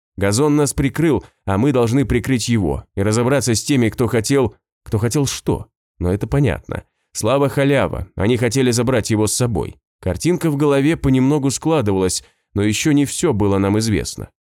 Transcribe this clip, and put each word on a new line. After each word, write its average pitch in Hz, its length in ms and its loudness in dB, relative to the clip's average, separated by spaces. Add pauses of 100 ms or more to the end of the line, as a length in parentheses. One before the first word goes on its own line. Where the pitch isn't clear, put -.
(180)
Газон 123 380 2
нас 147 180 0
прикрыл, 139 500 0 (220)
а 98 120 0
мы 135 140 2
должны 123 340 2
прикрыть 120 420 -2
его 92 380 0 (100)
и - 60 -2
разобраться 117 540 0
с - 80 -4
теми, 123 260 2
кто 120 180 -2
хотел... 120 480 0 (280)
Кто - 160 -2
хотел 120 260 0
что? - 420 -4 (300)
Но 87 160 0
это 104 140 -4
понятно. 139 560 -2 (280)
Слава 135 380 0
халява, 139 640 0
они 113 220 0
хотели 127 320 0
забрать 120 400 0
его 107 160 2
с 107 80 -2
собой. 101 440 -2 (220)
Картинка 151 520 -2
в 143 60 -2
голове 143 400 2
понемногу 135 520 2
складывалась, 104 720 0 (300)
но 98 80 -2
ещё 107 300 0
не 143 140 2
всё 147 280 -2
было 101 240 0
нам 98 220 2
известно. 95 500 -4 (240)